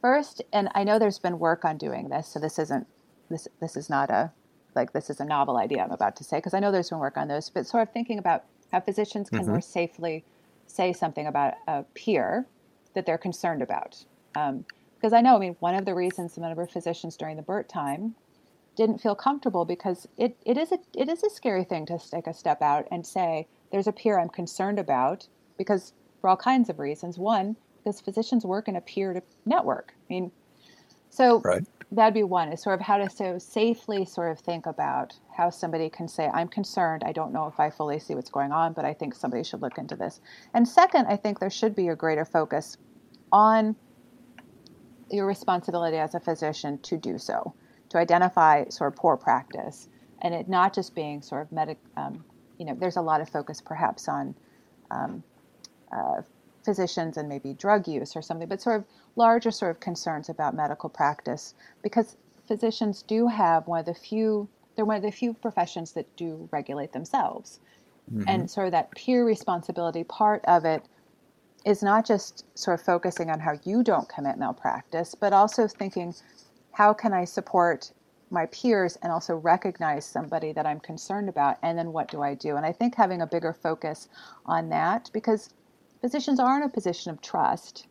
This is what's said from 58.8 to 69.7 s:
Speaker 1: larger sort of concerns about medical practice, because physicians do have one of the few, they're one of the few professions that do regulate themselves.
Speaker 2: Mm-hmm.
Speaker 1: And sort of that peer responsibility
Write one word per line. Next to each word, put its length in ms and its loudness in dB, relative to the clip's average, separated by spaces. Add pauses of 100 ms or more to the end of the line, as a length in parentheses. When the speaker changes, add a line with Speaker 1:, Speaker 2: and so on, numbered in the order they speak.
Speaker 1:
larger 340 6
sort 220 -2
of 80 -8
concerns 480 -6
about 260 -4
medical 340 -4
practice, 640 -4 (280)
because 340 0 (300)
physicians 560 -2
do 240 2
have 400 4
one 140 -2
of 60 -6
the 80 -4
few, 540 -2 (280)
they're 80 0
one 100 0
of 80 -4
the 80 -2
few 240 -4
professions 600 -4
that 200 -8
do 380 -8
regulate 400 -6
themselves. 640 -4 (540)
Speaker 2:
Mm-hmm. 160 -2
Speaker 1:
And 200 0
sort 180 -2
of 60 -2
that 200 0
peer 320 2
responsibility 800 -2